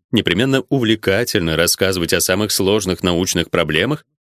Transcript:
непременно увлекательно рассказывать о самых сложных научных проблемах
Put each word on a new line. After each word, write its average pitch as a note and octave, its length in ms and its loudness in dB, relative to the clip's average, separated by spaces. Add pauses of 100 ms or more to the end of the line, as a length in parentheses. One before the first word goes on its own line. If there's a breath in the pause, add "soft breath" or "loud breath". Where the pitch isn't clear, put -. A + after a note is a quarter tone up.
(120)
непременно B2 560 0
увлекательно G#2+ 880 0
рассказывать F2+ 560 0
о F2+ 80 2
самых G2 320 0
сложных F#2+ 500 0
научных F2 480 0
проблемах F2 560 0 (340)